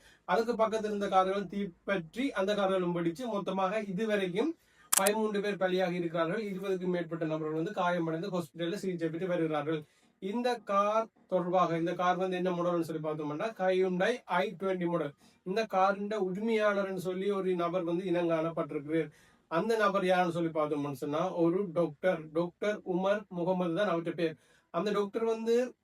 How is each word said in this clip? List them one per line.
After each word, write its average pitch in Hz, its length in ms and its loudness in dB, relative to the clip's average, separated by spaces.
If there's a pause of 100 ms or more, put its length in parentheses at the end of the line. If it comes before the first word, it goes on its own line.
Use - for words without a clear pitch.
(240)
அதுக்கு 226 280 2
பக்கத்துல 214 320 0
இருந்த 202 240 -2
கார்கள் 190 380 2
தீப்பற்றி 202 880 -4
அந்த 202 220 0
கார்களும் 190 420 2
வெடிச்சு, 170 300 -2
மொத்தமாக 190 540 -2
இதுவரைக்கும் 208 760 -2 (420)
பதிமூன்று 208 440 2
பேர் 202 160 -2
பலியாகி 180 360 0
இருக்கிறார்கள். 170 500 -2
இருபதுக்கும் 190 460 -4
மேற்பட்ட 165 360 -2
நபர்கள் 156 380 -2
வந்து 170 80 -4
காயமடைந்து 175 640 -2
ஹாஸ்பிட்டல்ல 170 420 -4
சிகிச்சை 175 340 -2
பெற்று 165 180 -6
வருகிறார்கள். 156 580 0 (340)
இந்த 233 400 -2
கார் 208 480 2 (200)
தொடர்பாக, 175 520 2
இந்த 170 160 0
கார் 180 220 2
வந்து 185 200 0
என்ன 180 140 0
மாடல்னு 175 300 0
சொல்லி 156 280 -4
பார்த்தோம்னா, 151 500 -4
Hyundai 190 680 2
ஐ 185 340 0
ட்வென்டி 185 280 -2
மாடல். 160 260 -2 (300)
இந்த 214 240 -2
காரின் 196 420 2
உரிமையாளர்னு 208 880 0
சொல்லி 185 340 -2
ஒரு 185 240 0
நபர் 175 280 0
வந்து 170 220 -2
இனங்காணப்பட்டிருக்கிறார். 160 1040 0 (360)
அந்த 214 300 0
நபர் 196 280 4
யாருன்னு 180 280 4
சொல்லி 170 160 0
பார்த்தோம்னு 151 440 0
சொன்னா, 156 400 -2
ஒரு 175 400 2
டாக்டர், 165 600 0
டாக்டர் 180 480 -2 (140)
உமர் 196 340 0
முகமது 180 460 0
தான் 196 140 2
அவர்கிட்ட 170 220 0
பேர். 160 240 -2 (360)
அந்த 196 220 0
டாக்டர் 208 320 0
வந்து 226 600 2